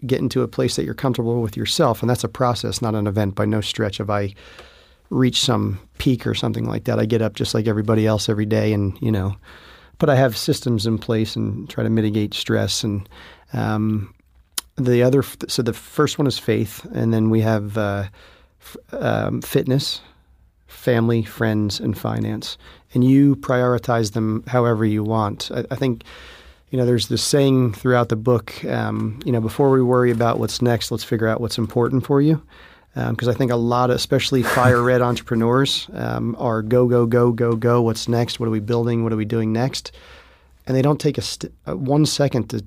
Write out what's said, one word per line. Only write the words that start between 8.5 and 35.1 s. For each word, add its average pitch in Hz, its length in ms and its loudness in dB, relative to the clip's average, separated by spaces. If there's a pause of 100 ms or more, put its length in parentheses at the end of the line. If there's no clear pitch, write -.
and, 101 280 -2
you 117 80 0
know, 98 280 -2 (640)
but 151 100 4
I 139 60 6
have 127 200 4
systems 117 500 -2
in 113 120 2
place 110 400 -2
and 110 320 -4
try 117 160 -4
to 110 40 0
mitigate 107 440 0
stress. 107 500 -2
And, 101 240 -4 (460)
um, 107 600 -2 (640)
the 123 260 2
other, 127 180 4
f-, - 180 -4 (100)
so - 140 -2
the 117 100 0
first - 460 -2
one 147 100 2
is 117 120 -2
faith, 110 540 -2
and 113 200 0
then 110 160 4
we 113 100 4
have, 107 380 0
uh, 101 260 -2 (580)
f-, - 160 -20 (240)
um, 113 400 -2
fitness, - 600 -2 (640)
family, 117 560 0
friends, 107 560 -2
and 107 180 -2
finance. 110 600 -6 (360)
And 123 120 2
you 139 320 6
prioritize 123 760 0
them 110 360 -2
however 120 360 2
you 107 220 0
want. 110 500 -2
I, 123 160 -4
I 131 40 -4
think, 127 280 -2 (680)
you 135 80 -4
know, 123 80 2
there's 120 240 2
this 120 120 -2
saying 131 520 2
throughout 123 340 2
the 117 80 -2
book, 113 480 -2
um, 110 640 -4
you 127 80 0
know, 117 80 0
"Before 135 300 2
we 131 100 4
worry 123 280 4
about 117 300 0
what's 110 220 -4
next, 120 280 0
let's 113 140 -6
figure 113 240 -2
out 110 140 0
what's 113 160 -4
important 120 480 0
for 139 160 4
you." 151 200 4 (540)
Um, 120 180 -2
'cause 117 140 -2
I 120 60 2
think 123 180 0
a 120 60 2
lot 120 320 2
of, 127 80 2
especially 131 440 0
fire 123 400 4
red 123 200 4
<laughs> 120 100 2